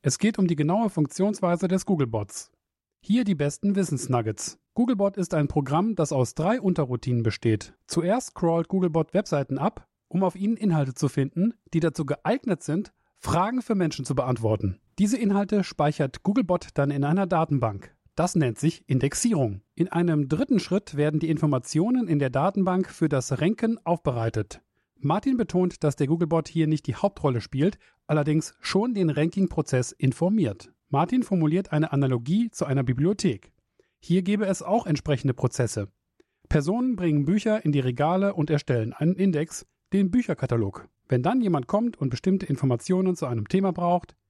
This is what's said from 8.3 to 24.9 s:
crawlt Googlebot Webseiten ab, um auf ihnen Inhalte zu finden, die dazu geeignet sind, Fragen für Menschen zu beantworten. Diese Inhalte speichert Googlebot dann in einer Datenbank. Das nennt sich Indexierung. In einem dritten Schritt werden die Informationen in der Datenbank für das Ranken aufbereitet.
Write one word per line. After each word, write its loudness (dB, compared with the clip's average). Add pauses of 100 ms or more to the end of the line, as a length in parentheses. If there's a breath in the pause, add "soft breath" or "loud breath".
crawlt 0
Googlebot 0
Webseiten 0
ab, -4 (220)
um 0
auf 0
ihnen 0
Inhalte 0
zu 0
finden, 0 (200)
die 2
dazu -2
geeignet -2
sind, -4 (240)
Fragen 0
für -2
Menschen -2
zu -4
beantworten. 0 (200)
Diese 2
Inhalte 2
speichert -2
Googlebot 0
dann 2
in -2
einer 2
Datenbank. -2 (200)
Das 0
nennt 2
sich -2
Indexierung. 0 (120)
In -2
einem 2
dritten 2
Schritt -4
werden 2
die -2
Informationen 0
in 2
der 0
Datenbank 0
für 0
das 0
Ranken 0
aufbereitet. -2 (360)